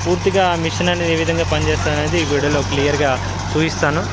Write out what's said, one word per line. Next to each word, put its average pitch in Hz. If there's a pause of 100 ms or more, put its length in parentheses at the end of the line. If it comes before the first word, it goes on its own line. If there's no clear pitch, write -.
పూర్తిగా 180 (180)
మిషన్ 175
అనేది 175
ఏ -
విధంగా 165
పనిచేస్తుంది 151
అనేది 156
ఈ 147
వీడియోలో 143 (100)
క్లియర్గా 143 (400)
చూపిస్తాను. 156